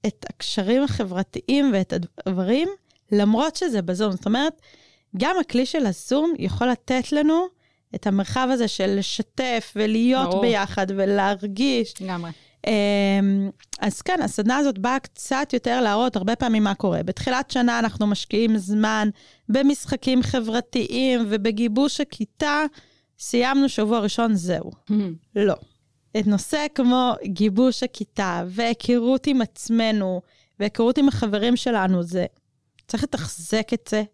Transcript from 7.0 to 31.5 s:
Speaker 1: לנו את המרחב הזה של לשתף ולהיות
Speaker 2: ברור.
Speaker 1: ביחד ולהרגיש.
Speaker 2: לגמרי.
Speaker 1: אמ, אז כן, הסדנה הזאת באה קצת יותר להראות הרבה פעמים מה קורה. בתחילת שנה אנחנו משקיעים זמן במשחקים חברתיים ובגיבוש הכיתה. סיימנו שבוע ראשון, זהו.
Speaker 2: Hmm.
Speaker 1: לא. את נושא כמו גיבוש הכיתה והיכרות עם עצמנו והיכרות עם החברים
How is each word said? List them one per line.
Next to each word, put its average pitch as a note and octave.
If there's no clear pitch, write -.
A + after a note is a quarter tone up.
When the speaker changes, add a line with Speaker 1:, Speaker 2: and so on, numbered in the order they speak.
Speaker 1:
לנו D#4
את F#3+
המרחב G3+
הזה A#3
של G3
לשתף A#3
ולהיות A#3
Speaker 2:
ברור. G3
Speaker 1:
ביחד G3+
ולהרגיש. G3+
Speaker 2:
לגמרי. F3
Speaker 1:
אמ, G3
אז -
כן, F4+
הסדנה G#3+
הזאת C#4
באה B3
קצת -
יותר B3
להראות A3+
הרבה G#3
פעמים A3
מה G3
קורה. E3+
בתחילת B3+
שנה A#3+
אנחנו A3
משקיעים A3
זמן G#3+
במשחקים C4
חברתיים A#3+
ובגיבוש A3
הכיתה. D4
סיימנו C4+
שבוע G#3+
ראשון, A3
זהו. F3
Speaker 2:
Hmm. G#3
Speaker 1:
לא. G3+
את G3+
נושא B3
כמו B3
גיבוש G#3
הכיתה F#3
והיכרות A#3
עם C4+
עצמנו G#3+
והיכרות A3+
עם C#4+
החברים A3+